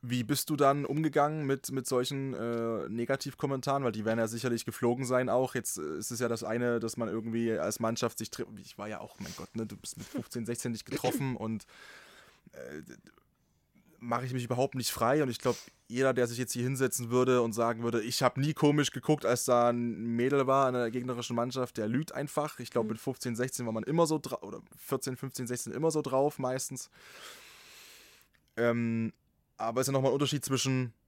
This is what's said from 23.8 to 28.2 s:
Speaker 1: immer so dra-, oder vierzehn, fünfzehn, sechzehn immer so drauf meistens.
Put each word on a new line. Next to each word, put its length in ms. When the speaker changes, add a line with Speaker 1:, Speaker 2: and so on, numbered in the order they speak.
Speaker 1:
immer 240
so 120
dra-, 220
oder 220
vierzehn, 400
fünfzehn, 280
sechzehn 280
immer 160
so 100
drauf 380
meistens. 500